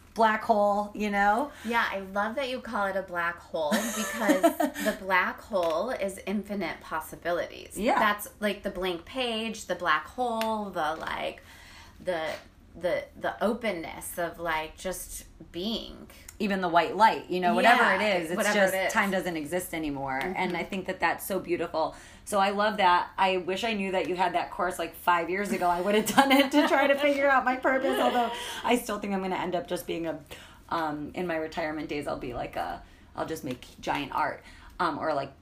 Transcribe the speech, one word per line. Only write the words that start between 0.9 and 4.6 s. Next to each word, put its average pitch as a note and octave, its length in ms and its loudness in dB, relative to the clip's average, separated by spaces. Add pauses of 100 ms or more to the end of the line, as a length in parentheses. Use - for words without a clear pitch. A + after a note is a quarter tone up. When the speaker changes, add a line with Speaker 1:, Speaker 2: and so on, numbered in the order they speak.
Speaker 1:
you G#3 160 -2
know? G#3 420 4 (140)
Speaker 2:
Yeah, A3+ 260 2
I G3 100 -6 (120)
love G#3+ 220 -2
that C#4 140 -2
you B3+ 120 -4
call G#3+ 240 -2
it F#3+ 100 -2
a F#3+ 60 0
black F3 380 -4
hole, D#3+ 320 -4
Speaker 1:
<laughs> A3 260 0
Speaker 2:
because A3+ 460 2 (420)